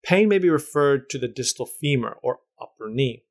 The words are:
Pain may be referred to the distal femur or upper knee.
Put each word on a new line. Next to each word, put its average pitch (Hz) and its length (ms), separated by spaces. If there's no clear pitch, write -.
Pain 202 240
may 202 100
be 180 120
referred 143 600
to 139 60
the 123 120
distal 120 360
femur 131 560
or - 180
upper - 300
knee. 120 420